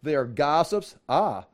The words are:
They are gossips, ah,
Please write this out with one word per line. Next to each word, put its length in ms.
They 120
are 120
gossips, 720
ah, 460